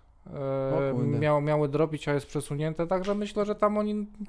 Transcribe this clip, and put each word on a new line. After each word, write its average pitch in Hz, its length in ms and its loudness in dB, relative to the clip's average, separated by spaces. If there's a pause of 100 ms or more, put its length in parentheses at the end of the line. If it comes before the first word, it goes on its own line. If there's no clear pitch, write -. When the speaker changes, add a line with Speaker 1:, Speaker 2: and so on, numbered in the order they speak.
(340)
Speaker 1:
E, 135 580 0
Speaker 2:
O 123 40 0
kurde. 139 240 2
Speaker 1:
miały, 147 220 4
miały 151 280 2
dropić, 151 380 0
a 147 60 2
je 139 80 2
przesunięte, 156 680 -4
także 185 280 0
myślę, 208 300 -2
że 208 100 -2
tam 208 220 2
oni 214 300 -2 (220)